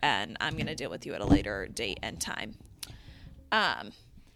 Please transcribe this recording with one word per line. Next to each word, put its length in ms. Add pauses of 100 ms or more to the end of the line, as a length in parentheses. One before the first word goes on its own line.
and 380
I'm 180
gonna 160
deal 160
with 160
you 80
at 60
a 60
later 420
date 340
and 180
time. 360 (960)
Um, 400 (440)